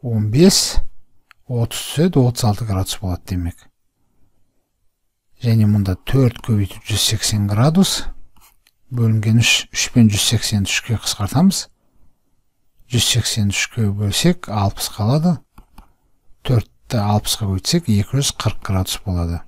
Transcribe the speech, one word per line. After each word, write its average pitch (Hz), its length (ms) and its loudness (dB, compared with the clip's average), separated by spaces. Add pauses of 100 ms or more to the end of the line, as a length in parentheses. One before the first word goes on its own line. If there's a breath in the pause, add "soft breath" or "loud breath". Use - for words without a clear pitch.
он 110 260 -2
бес, 156 480 4 (720)
отыз 117 320 -2
түседі, 160 400 0
отыз 123 240 0
алты 107 240 -2
градус 95 320 -4
болады 98 320 -6
демек. 87 240 -4 (1800)
Және 113 240 2
мұнда 101 300 2 (100)
төрт 131 400 0
көбейту 101 400 -2
жүз 101 300 -2
сексен 104 340 -2
градус, 151 540 2 (920)
бөлінген 110 480 2
үш, - 320 0
үш - 240 -4
пен 110 160 8
жүз - 220 0
сексенді 104 340 -2
үшке - 320 -4
қысқартамыз. 143 600 0 (1300)
Жүз 113 240 0
сексен 107 320 0
үшке - 400 -2
бөлсек, 101 640 -2
алпыс 101 400 -2
қалады. 147 460 0 (1040)
Төртті - 560 -2
алпысқа 104 480 -2
көбейтсек, 98 400 -2
екі 107 320 0
жүз - 160 -4
қырық - 320 -4
градус 95 400 -2
болады. 85 400 -4